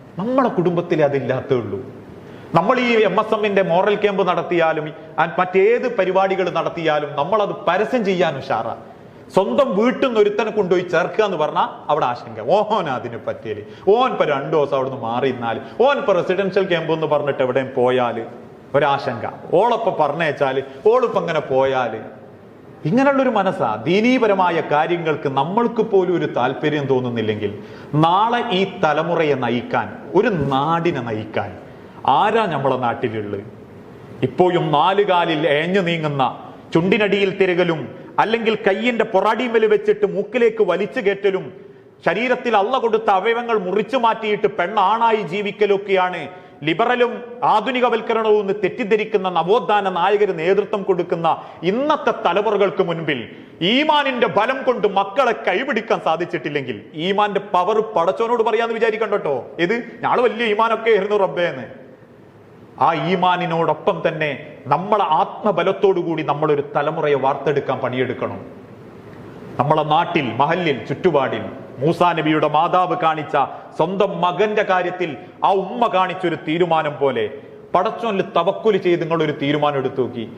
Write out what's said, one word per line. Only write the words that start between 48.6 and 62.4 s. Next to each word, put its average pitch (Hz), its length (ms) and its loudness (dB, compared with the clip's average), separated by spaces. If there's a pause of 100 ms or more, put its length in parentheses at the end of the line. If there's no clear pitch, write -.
നവോത്ഥാന 190 600 2
നായകർ 190 480 2
നേതൃത്വം 196 460 0
കൊടുക്കുന്ന 170 600 0 (200)
ഇന്നത്തെ 247 480 0 (160)
തലമുറകൾക്ക് 196 560 2
മുൻപിൽ 156 460 -2 (320)
ഈമാനിന്റെ 262 640 2
ബലം 233 360 0
കൊണ്ട് 226 260 2
മക്കളെ 196 440 2
കൈപിടിക്കാൻ 214 720 -2
സാധിച്ചിട്ടില്ലെങ്കിൽ 147 800 -2 (120)
ഈമാന്റെ 196 460 0
പവർ 196 400 0
പടച്ചോനോട് 220 640 0
പറയാന്ന് 226 320 0
വിചാരിക്കണ്ട 214 380 0
കേട്ടോ. 147 320 -2 (140)
ഇത് 175 160 2 (280)
"ഞങ്ങള് 143 180 2
വലിയ 233 260 0
ഈമാനൊക്കെ 220 440 2
ആയിരുന്നു 208 260 2
റബ്ബേ" 175 260 0
എന്ന്. 139 420 -6 (960)